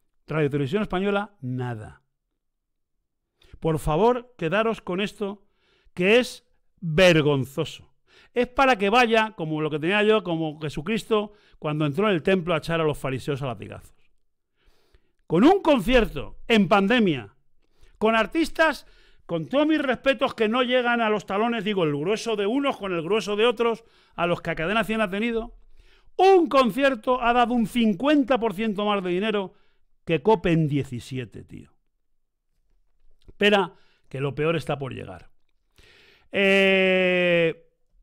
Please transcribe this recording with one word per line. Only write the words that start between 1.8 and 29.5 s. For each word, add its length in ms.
Por 220
favor, 580
quedaros 420
con 200
esto 420
que 220
es 260
vergonzoso. 1120
Es 140
para 320
que 100
vaya, 480
como 240
lo 80
que 120
tenía 240
yo, 180
como 380
Jesucristo, 720
cuando 280
entró 220
en 60
el 80
templo 320
a 40
echar 220
a 40
los 120
fariseos 460
a 40
latigazos. 500
Con 160
un 180
concierto, 760
en 220
pandemia, 680
con 160
artistas, 720
con 220
todos 180
mis 160
respetos, 540
que 120
no 140
llegan 380
a 100
los 160
talones, 380
digo, 180
el 140
grueso 400
de 100
unos 300
con 160
el 100
grueso 320
de 120
otros, 360
a 140
los 120
que 100
a 40
Cadena 300
cien 160
ha 100
tenido, 460
un 320
concierto 760
ha 120
dado 220
un 120
cincuenta 720
por 160
ciento 300
más 180
de 80
dinero 440